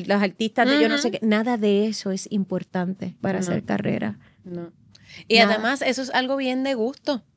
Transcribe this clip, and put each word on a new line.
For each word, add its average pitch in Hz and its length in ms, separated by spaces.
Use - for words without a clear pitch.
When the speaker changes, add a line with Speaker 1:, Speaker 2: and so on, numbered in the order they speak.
Speaker 1:
los 202 160
artistas 220 480
de 285 120
yo 302 80
no 294 80
sé 294 100
Speaker 2:
Ujú. - 120
Speaker 1:
qué, - 60
nada 220 300
de 208 320
eso 202 240
es 190 180
importante 185 920
para 190 180
Speaker 2:
No. 190 60
Speaker 1:
hacer 165 180
carrera. 208 560
Speaker 2:
No. 175 300
Y 226 80
Speaker 1:
Nada. 220 160
Speaker 2:
además, 226 280
eso 262 200
es 254 80
algo 262 260
bien 262 300
de 269 80
gusto. 254 500